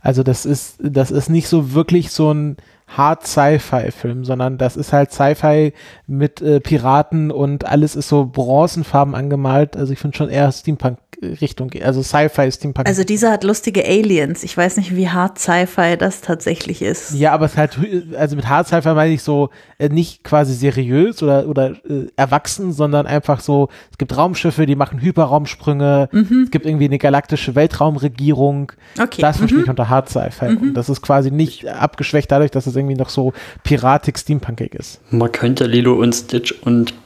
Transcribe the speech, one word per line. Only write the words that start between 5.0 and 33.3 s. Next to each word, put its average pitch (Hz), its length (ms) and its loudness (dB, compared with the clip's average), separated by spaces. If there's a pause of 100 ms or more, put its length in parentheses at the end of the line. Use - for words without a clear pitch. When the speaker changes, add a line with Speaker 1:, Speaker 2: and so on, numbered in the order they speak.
Speaker 1:
Sci-Fi 151 600 2 (360)
mit, 139 340 -2
äh, 151 160 4
Piraten 147 720 0
und 139 340 -2
alles 147 300 2
ist 143 140 -6
so 143 180 4
bronzenfarben 139 880 0
angemalt. 139 600 0
Also 135 160 -4
ich 135 80 -8
find 143 160 -6
schon 151 120 -2
eher 139 220 2
Steampunk-Richtung, 131 1200 -6 (140)
also 131 180 0
Sci-Fi, 147 480 0
Steampunk. 131 380 -4
Speaker 2:
Also 190 160 0
dieser 208 260 2
hat 202 140 0
lustige 196 400 0
Aliens. 180 580 2
Ich - 140 -10
weiß 185 200 0
nicht, 185 200 -2
wie 185 120 0
Hard 180 300 -2
Sci-Fi 180 600 0
das 185 220 -2
tatsächlich - 600 -6
ist. - 300 -6
Speaker 1:
Ja, 147 180 2
aber 156 160 2
es - 100 -2
halt, 151 220 0 (400)
also 147 160 -2
mit 127 140 -4
Hard 151 180 2
Sci-Fi 160 280 0
meine 156 200 2
ich 143 80 -4
so, 143 280 0 (280)
äh, 147 100 0
nicht 165 360 -2
quasi 147 280 2
seriös 131 680 0
oder, 139 240 2
oder, 139 240 0 (180)
äh, 139 280 -6
erwachsen, 147 560 -2
sondern 147 340 0
einfach 143 320 -2
so, 139 300 0 (240)
es - 60 -20
gibt 131 180 -4
Raumschiffe, 156 500 0
die 139 80 2
machen 139 260 -4
Hyperraumsprünge, 143 1080 0
Speaker 2:
Mhm. 220 360 2
Speaker 1:
es 247 40 -8
gibt 151 160 -2
irgendwie 151 200 2
eine 139 120 0
galaktische 139 560 0
Weltraumregierung. 143 1160 0 (280)
Speaker 2:
Okay. - 220 -2
Speaker 1:
Das 151 140 2
verstehe 226 220 2
Speaker 2:
Mhm. 339 60 4
Speaker 1:
ich - 60 -2
unter - 180 -2
Hard 131 200 2
Sci-Fi. 123 400 -4
Speaker 2:
Mhm. 113 80 0
Speaker 1:
Und 254 180 -2
das 123 140 -4
ist 139 140 -2
quasi 139 280 2
nicht 151 380 -2
abgeschwächt - 640 -2
dadurch, 143 180 4
dass 135 160 -4
es 123 140 -4
irgendwie 139 160 -2
noch 127 140 -4
so 131 240 -2 (280)